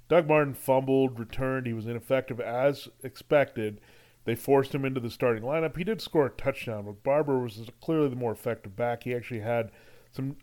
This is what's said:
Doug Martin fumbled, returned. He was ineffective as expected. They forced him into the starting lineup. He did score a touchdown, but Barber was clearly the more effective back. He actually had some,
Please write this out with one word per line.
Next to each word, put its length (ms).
Doug 180
Martin 280
fumbled, 640
returned. 480
He 60
was 140
ineffective 540
as 480
expected. 800
They 100
forced 400
him 100
into 160
the 100
starting 340
lineup. 320
He 80
did 160
score 260
a 40
touchdown, 540
but 180
Barber 360
was 320
clearly 280
the 80
more 160
effective 420
back. 300
He 100
actually 260
had 300
some, 320